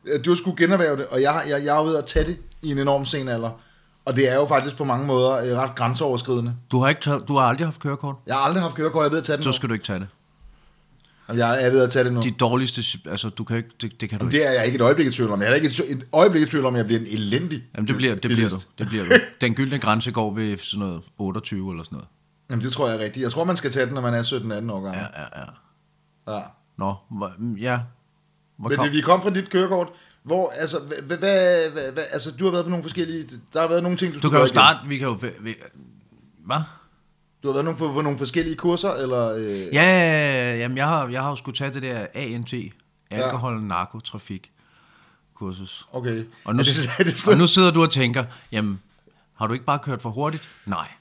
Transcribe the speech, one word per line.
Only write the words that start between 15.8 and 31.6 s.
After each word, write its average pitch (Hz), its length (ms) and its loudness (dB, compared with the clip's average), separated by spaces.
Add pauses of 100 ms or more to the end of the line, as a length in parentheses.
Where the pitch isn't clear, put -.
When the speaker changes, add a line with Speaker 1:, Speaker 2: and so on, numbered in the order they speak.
Speaker 1:
et 127 220 -6
øjeblik 170 280 6
i 151 40 6
tvivl 143 200 0
om, 123 100 2
at - 20 2
jeg 110 80 2
bliver 110 160 2
en 95 60 -8
elendig 120 560 -2 (120)
Speaker 2:
Jamen, 107 120 -2
det - 80 0
bliver, 123 180 0
det 98 80 -6
bliver 120 140 0 (140)
Speaker 1:
bilist. 95 180 -6 (120)
Speaker 2:
du. - 40 -4
Det - 40 -4
bliver 107 180 -2
du. 87 60 2 (300)
Den 117 140 0
gyldne 135 240 -2
grænse 113 320 0
går 107 220 -2
ved 104 240 -4
sådan 101 300 -6
noget 85 140 -6 (160)
otteogtyve 95 540 -6
eller 82 120 -10
sådan 80 120 -14
noget. - 120 -16 (420)
Speaker 1:
Jamen, 120 160 -4
det 131 80 -4
tror 135 140 0
jeg 113 80 0
er 110 80 -4
rigtigt. 117 200 -6
Jeg 120 80 -2
tror, 151 120 0
man 180 140 0
skal 139 140 -4
tage 131 140 2
den, 123 80 -6
når 135 80 -4
man 120 120 0
er 117 100 0
sytten, 113 280 -4
atten 110 180 -6
år 98 120 -6
gammel. 95 200 -8 (140)
Speaker 2:
Ja, 76 60 -12
ja, - 200 -14 (880)
ja. 107 80 -6
Speaker 1:
Ja. 98 40 -8 (360)
Speaker 2:
Nå, 98 180 -4 (160)
hvor, 98 200 -8 (280)
ja. 123 200 -2 (760)
Hvor 107 120 -8
Speaker 1:
Men 139 80 2
Speaker 2:
kom 127 80 2
Speaker 1:
det, 143 100 -2
vi 151 60 2
kom 180 200 4
fra 202 80 0
dit 190 200 -2
kørekort. 185 380 0 (360)
Hvor, 165 360 0
altså, 156 200 -4
hvad, 143 380 -8
hvad, 180 540 4